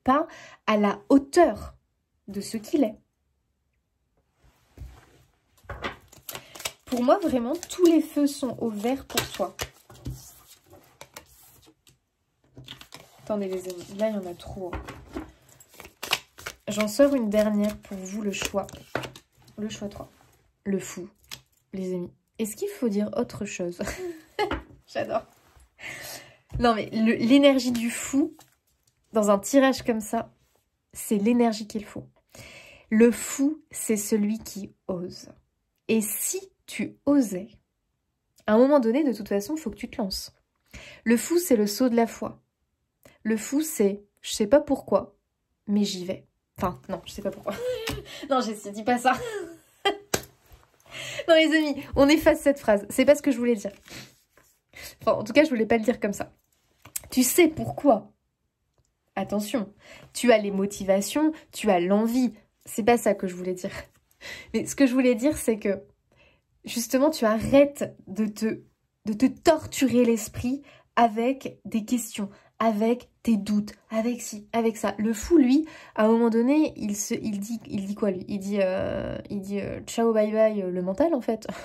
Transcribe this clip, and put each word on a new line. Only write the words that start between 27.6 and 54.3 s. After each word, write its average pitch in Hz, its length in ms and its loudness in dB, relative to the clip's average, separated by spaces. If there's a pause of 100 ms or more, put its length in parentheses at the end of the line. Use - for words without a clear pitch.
du 233 180 -2
fou, 285 460 -2 (800)
dans 214 180 4
un 202 80 4
tirage 262 440 4
comme 220 180 -2
ça, 226 280 -6 (640)
c'est - 240 -4
l'énergie 226 520 2
qu'il 214 180 -10
faut. - 200 -16 (840)
Le 233 220 8
fou, 285 600 -2
c'est - 240 -4
celui 208 440 0
qui - 340 -14 (160)
ose. 180 400 -8 (580)
Et 226 140 2
si - 400 -6 (240)
tu - 400 -8
osais, 220 420 2 (960)
à 214 100 4
un - 20 6
moment 269 240 6
donné, 240 240 2
de 254 80 2
toute 202 160 -8
façon, 202 260 -2
faut 311 140 -6
que 196 80 -12
tu 240 120 -12
te - 120 -8
lances. - 340 -8 (720)
Le 233 100 4
fou, 330 220 0
c'est 349 180 2
le 208 100 4
saut 254 220 0
de 233 80 0
la 233 120 2
foi. - 340 -12 (800)
Le 220 140 0
fou, 269 240 -2
c'est, 202 420 0 (160)
je - 140 -10
sais 214 140 -2
pas 277 120 6
pourquoi, - 560 -2 (500)
mais 208 200 2
j'y 185 180 -6
vais. - 240 -10 (300)
Enfin, 180 320 -4
non, 185 160 -8
je - 80 -18
sais - 80 -14
pas 196 100 -6
pourquoi. - 260 -10
<laughs> 480 60 -10 (640)
Non, 254 120 2
je 208 280 -8
dis 208 140 -10
pas 247 140 0
ça. 254 160 2
<laughs> - 80 -8 (2000)
Non, 330 80 8
les 320 200 6
amis, 302 280 0 (120)
on 277 120 6
efface 302 320 6
cette 285 200 2
phrase. 208 300 2
C'est 262 160 2
pas 285 100 8
ce 285 60 -8
que 285 100 2
je 233 60 0
voulais 240 180 0
dire. 196 160 -8 (1300)